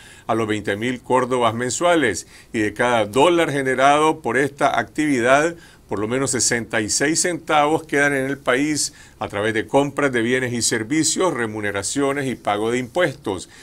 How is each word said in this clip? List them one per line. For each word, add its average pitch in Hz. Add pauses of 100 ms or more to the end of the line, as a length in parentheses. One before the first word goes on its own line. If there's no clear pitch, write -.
(280)
a 117
los 113
veinte 104
mil 120
córdobas 123
mensuales, 127 (260)
y 120
de 104
cada 120
dólar 151
generado 143
por 117
esta 139
actividad, 139 (340)
por 101
lo 107
menos 131
sesenta 117
y 107
seis 147
centavos 156
quedan 143
en 131
el 139
país 139 (280)
a 104
través 104
de 107
compras 143
de 120
bienes 123
y 117
servicios, 143
remuneraciones 120
y 123
pago 104
de 127
impuestos. 120 (140)